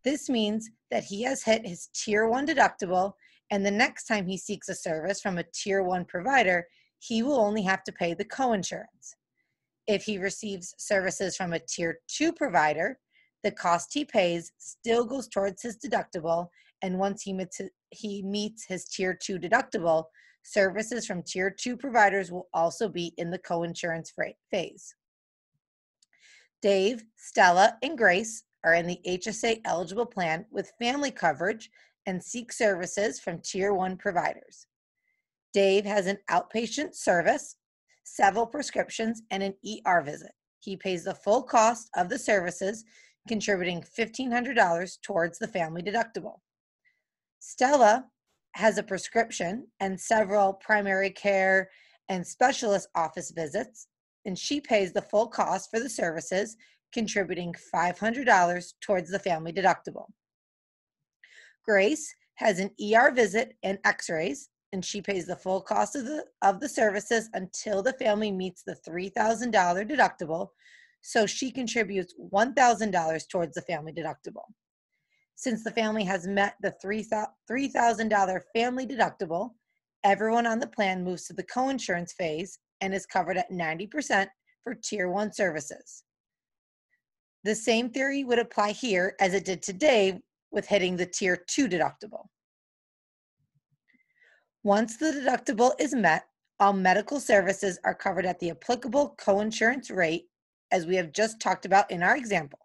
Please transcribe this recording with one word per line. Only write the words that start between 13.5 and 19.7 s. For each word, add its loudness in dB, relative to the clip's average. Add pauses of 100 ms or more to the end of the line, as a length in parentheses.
cost 0
he -4
pays 0
still 0
goes -8
towards -4
his -10
deductible, -4 (340)
and -2
once -2
he -8
meets, -8 (300)
he -10
meets -6
his -8
Tier -4
two -8
deductible, 0 (380)